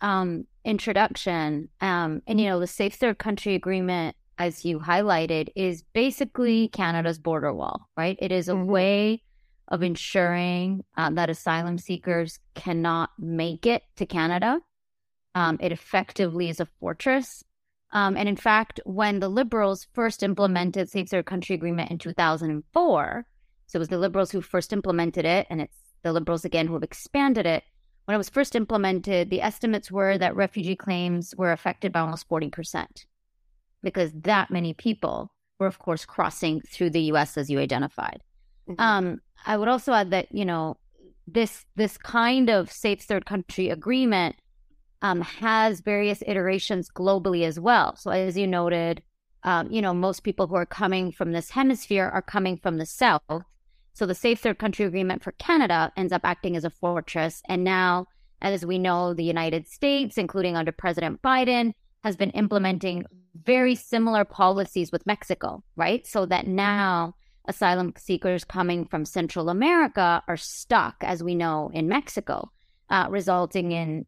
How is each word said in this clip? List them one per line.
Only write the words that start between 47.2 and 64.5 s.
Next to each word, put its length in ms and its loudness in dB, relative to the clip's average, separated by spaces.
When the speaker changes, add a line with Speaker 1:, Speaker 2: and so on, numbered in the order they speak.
Speaker 1:
as 160 -2
well. 360 4
So 140 -8
as 280 0
you 100 2
noted, 560 0
um, 260 0
you 120 0
know, 120 2
most 280 0
people 260 0
who 80 -4
are 100 2
coming 460 -2
from 200 -4
this 200 -4
hemisphere 540 2
are 180 -2
coming 340 -2
from 200 -2
the 100 -4
south, 340 2
so 100 -2
the 80 -2
Safe 280 2
Third 180 0
Country 260 0
Agreement 380 -2
for 80 -8
Canada 640 2
ends 160 0
up 140 0
acting 320 0
as 80 -4
a 40 -2
fortress. 800 -2
And 160 0
now, 440 2
as 240 -2
we 120 -2
know, 360 2
the 100 -2
United 440 -2
States, 500 0
including 400 -2
under 160 -2
President 480 -4
Biden, 520 2
has 140 -2
been 140 0
implementing 760 0
very 320 4
similar 520 2
policies 680 2